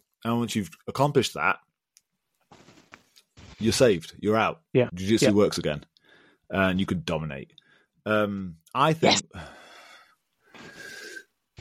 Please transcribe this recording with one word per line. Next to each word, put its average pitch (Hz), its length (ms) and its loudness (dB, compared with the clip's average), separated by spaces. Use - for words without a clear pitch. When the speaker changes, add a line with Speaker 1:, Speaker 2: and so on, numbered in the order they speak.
Speaker 1:
And 117 140 -2
once 117 180 -4
you've 95 140 -4
accomplished 139 460 0
that, 82 240 0
you're 107 140 2
saved. 101 460 4
You're 104 180 0
out. 101 260 0
Speaker 2:
Yeah. 123 220 2
Speaker 1:
Jiu-jitsu 101 320 2
Speaker 2:
Yeah. 120 60 4
Speaker 1:
works 98 260 2
again. 78 260 -4
And 95 300 2
you 95 60 -2
can 90 180 -4
dominate. 78 480 -8
Um, 101 500 -2
I 143 200 2
think - 280 0
Speaker 2:
Yes. 82 100 -14